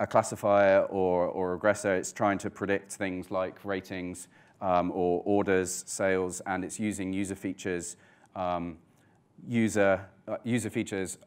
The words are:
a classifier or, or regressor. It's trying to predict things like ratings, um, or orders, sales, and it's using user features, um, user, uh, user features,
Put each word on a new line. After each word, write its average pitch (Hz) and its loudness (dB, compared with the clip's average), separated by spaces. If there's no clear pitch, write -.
a 104 -2
classifier 101 4
or, 90 0
or 90 -4
regressor. 101 2
It's - -4
trying 101 0
to 95 -6
predict 98 -4
things 92 -6
like 92 -6
ratings, 92 -8
um, 90 2
or 87 2
orders, 98 2
sales, 92 0
and 92 -4
it's 82 -10
using 95 -2
user 98 -2
features, 90 -6
um, 87 -4
user, 104 4
uh, 107 -6
user 113 -2
features, 98 -4